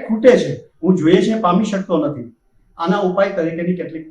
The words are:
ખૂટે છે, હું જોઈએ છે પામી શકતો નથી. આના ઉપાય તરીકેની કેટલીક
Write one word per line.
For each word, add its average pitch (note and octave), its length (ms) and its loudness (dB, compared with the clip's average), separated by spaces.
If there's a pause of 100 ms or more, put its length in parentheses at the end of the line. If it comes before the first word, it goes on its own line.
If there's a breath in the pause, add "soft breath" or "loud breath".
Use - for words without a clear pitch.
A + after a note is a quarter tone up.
ખૂટે A3 260 4 (100)
છે, D3 80 -4 (320)
હું F3 160 2
જોઈએ E3 280 4
છે A3 180 0
પામી G3 260 0
શકતો F#3+ 300 -2
નથી. C#3+ 280 -6 (500)
આના F#3 280 -2
ઉપાય G3 320 0
તરીકેની E3+ 400 -4
કેટલીક D#3 320 -10